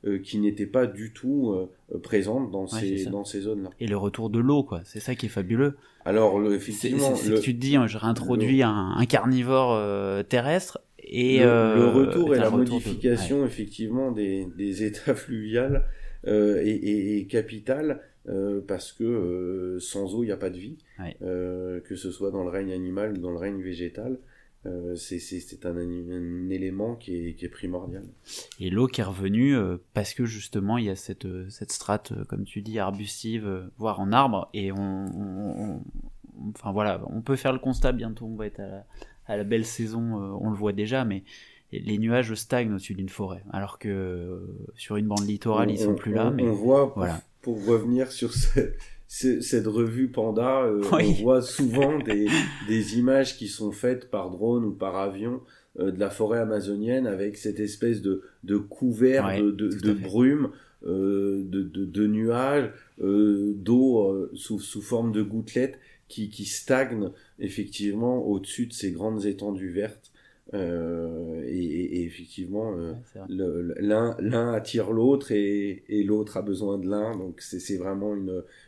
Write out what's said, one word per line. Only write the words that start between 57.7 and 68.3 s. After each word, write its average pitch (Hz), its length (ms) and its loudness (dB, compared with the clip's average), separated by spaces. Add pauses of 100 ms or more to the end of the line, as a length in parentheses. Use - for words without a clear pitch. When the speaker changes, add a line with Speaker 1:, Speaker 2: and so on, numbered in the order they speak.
Speaker 1:
de, 95 220 0 (200)
de 98 140 0
couvert 123 720 2
Speaker 2:
Ouais, 98 140 2
Speaker 1:
de, 104 100 6
de, 101 180 0
Speaker 2:
tout 98 160 -4
à - 40 6
Speaker 1:
de 107 60 4
Speaker 2:
fait. 95 80 -6
Speaker 1:
brume, 123 460 4 (360)
euh, 98 600 0
de, 95 160 -2
de, 95 240 -4
de 98 220 2
nuages, 117 640 2 (300)
euh, 104 540 4
d'eau, 113 540 4
euh, 98 240 -2
sous, - 260 -8
sous - 220 -10
forme 113 320 0
de 107 80 2
gouttelettes 110 580 -2 (300)
qui, 107 200 -8
qui 101 160 -12
stagnent 120 640 0 (300)
effectivement 104 840 -2
au-dessus 101 420 -2